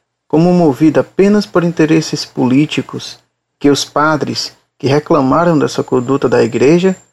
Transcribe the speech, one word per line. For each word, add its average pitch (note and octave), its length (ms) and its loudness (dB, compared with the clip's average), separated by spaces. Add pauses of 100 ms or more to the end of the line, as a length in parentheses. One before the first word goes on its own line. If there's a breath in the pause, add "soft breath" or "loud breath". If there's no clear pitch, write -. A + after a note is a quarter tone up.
(260)
como E3 240 2
movida D#3+ 500 2
apenas G3+ 440 0
por - 180 -2
interesses D#3+ 640 -2
políticos, - 920 -4 (420)
que C#3+ 80 2
os C#3 160 0
padres D3 720 -4 (240)
que - 80 -6
reclamaram D3+ 720 0
dessa C3 240 -2
conduta C3 440 -2
da - 160 2
igreja C#3+ 540 2 (160)